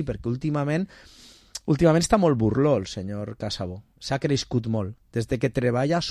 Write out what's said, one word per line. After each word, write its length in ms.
perquè 240
últimament, 540
últimament 400
està 160
molt 160
burló 400
el 80
senyor 480
Casabó. 460
S'ha 240
crescut 480
molt. 240
Des 160
de 160
que 80
treballa 480
a 120